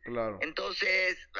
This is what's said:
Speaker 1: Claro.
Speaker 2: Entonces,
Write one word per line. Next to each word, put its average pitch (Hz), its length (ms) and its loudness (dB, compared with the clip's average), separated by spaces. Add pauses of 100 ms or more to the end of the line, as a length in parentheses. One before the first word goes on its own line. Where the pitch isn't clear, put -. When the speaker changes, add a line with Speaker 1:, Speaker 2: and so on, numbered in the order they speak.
Speaker 1:
Claro. 113 400 -2
Speaker 2:
Entonces, 185 760 0 (220)